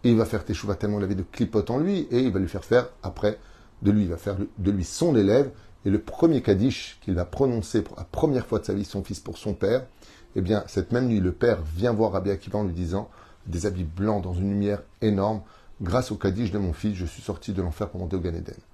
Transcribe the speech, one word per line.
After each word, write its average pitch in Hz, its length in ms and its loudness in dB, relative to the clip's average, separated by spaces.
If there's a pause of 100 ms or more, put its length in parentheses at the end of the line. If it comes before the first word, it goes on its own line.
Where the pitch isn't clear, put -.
Et 123 60 6
il 113 80 8
va 110 80 4
faire 104 180 -4
teshuva 101 320 -2
tellement 104 220 -2
il 101 80 0
avait 98 100 -2
de 92 80 -4
clipotes - 460 -2
en 120 80 0
lui, 185 220 0 (120)
et 120 80 2
il 127 120 2
va 95 80 0
lui 90 100 0
faire 95 160 -8
faire 120 240 4 (140)
après 104 360 -2 (440)
de 101 80 6
lui, 104 120 4
il 85 60 0
va 85 80 -4
faire 98 180 -6 (220)
de 101 140 2
lui 95 120 0
son 160 320 0
élève. 117 360 4 (340)
Et 98 60 2
le 101 100 2
premier 160 400 2
kaddish - 600 0
qu'il 98 120 -2
va 87 100 0
prononcer 117 600 0
pour - 120 -12
la - 80 -10
première 135 440 0
fois 110 120 0
de - 60 -8
sa - 80 -2
vie, 101 100 -2
son 95 200 -6
fils - 160 -8
pour - 180 -12
son 104 160 -4
père, 117 320 0 (500)
eh 101 60 0
bien, 101 260 2
cette - 240 -2
même 123 160 2
nuit, 110 140 4
le 90 100 2
père 104 300 2
vient 87 320 0
voir 104 200 2
Rabbi 95 180 0
Akiva 98 260 -4
en 107 60 0
lui 90 100 -2
disant, 90 360 -4 (360)
des 87 220 -4
habits 92 160 -2
blancs 92 400 0
dans 90 100 -6
une 95 160 0
lumière 101 320 0 (200)
énorme, 107 400 2 (400)
grâce 110 300 0
au 104 40 -2
kaddish 98 360 0
de 104 60 -2
mon 92 160 0
fils, 107 220 -2
je 90 100 -6
suis - 160 -10
sorti 98 320 -8
de 95 80 -2
l'enfer 90 260 -4
pour - 120 -10
monter 90 160 -4
au 92 40 0
Gan 85 140 -2
Eden. 85 220 -8 (180)